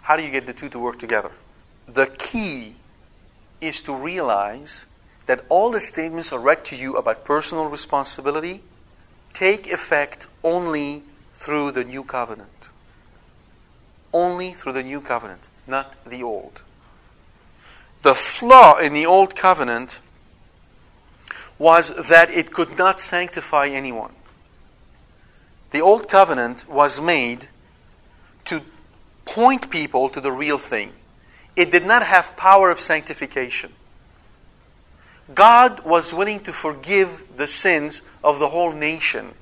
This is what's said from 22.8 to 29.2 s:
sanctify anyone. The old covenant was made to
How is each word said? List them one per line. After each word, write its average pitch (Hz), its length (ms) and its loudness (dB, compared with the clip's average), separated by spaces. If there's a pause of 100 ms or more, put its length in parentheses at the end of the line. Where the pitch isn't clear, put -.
sanctify 170 680 -4
anyone. 135 440 -10 (1600)
The 143 80 -4
old 208 300 2
covenant 139 600 2
was 143 300 0
made 135 480 -4 (960)
to 160 180 -6 (640)